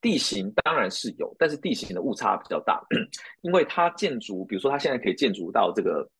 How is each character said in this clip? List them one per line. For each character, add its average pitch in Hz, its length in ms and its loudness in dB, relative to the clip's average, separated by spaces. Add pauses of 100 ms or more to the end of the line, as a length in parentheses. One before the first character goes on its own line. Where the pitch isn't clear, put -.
地 220 160 4
形 101 340 0 (140)
当 165 100 2
然 107 160 2
是 - 280 -6
有， - 200 -6
但 160 120 4
是 151 80 -4
地 175 160 0
形 - 200 -6
的 90 60 -2
误 107 140 0
差 98 240 2
比 - 100 -14
较 82 120 -2
大， - 220 0 (300)
<clears throat> - 300 -18
因 175 100 -2
为 180 140 6
它 175 240 2
建 170 280 -2
筑， 98 280 -8
比 101 80 -6
如 92 80 -2
说 135 80 2
它 139 80 0
现 147 120 0
在 127 60 0
可 120 140 0
以 90 40 2
建 131 160 2
筑 90 220 -6
到 98 240 4
这 104 60 0
个 78 380 -2